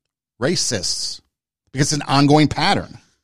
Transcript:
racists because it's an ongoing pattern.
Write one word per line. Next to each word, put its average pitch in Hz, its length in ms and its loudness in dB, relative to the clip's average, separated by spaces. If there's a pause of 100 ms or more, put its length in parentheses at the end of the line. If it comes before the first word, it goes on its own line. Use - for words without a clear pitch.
(420)
racists - 800 -4 (500)
because 143 200 0
it's 147 100 -4
an - 60 -10
ongoing 143 400 4
pattern. 170 500 -2 (260)